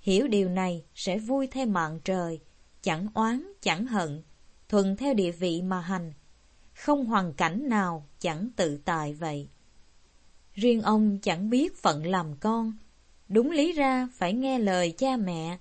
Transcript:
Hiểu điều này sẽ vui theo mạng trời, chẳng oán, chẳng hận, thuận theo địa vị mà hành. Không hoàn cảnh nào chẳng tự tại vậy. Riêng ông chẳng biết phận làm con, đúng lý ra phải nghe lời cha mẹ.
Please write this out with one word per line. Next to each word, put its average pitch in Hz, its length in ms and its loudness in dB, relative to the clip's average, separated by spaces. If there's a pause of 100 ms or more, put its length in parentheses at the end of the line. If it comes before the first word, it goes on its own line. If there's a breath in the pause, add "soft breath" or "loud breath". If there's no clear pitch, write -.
Hiểu 202 280 2
điều 202 200 2
này 180 360 -2 (100)
sẽ 190 240 -2
vui 262 280 -2
theo 262 200 -4
mạng 165 380 -2
trời, 170 360 -2 (420 soft breath)
chẳng 180 320 -2
oán, 247 380 -2 (100)
chẳng 180 240 -2
hận, 165 360 -2 (460)
thuận 196 280 2
theo 277 180 0
địa 190 160 2
vị 170 320 -2
mà 185 180 -4
hành. 170 320 -6 (640 soft breath)
Không 285 300 0
hoàn 196 280 0
cảnh 185 360 -2
nào 180 380 0 (140)
chẳng 175 360 -2
tự 151 280 0
tại 156 300 -2
vậy. 147 340 -6 (1040)
Riêng 226 280 4
ông 214 400 4
chẳng 190 280 -2
biết 277 260 2
phận 156 300 0
làm 170 340 -2
con, 226 320 0 (560)
đúng 233 220 4
lý 330 220 2
ra 262 400 2
phải 180 200 -2
nghe 262 260 0
lời 180 400 2
cha 262 180 2
mẹ. 175 440 -4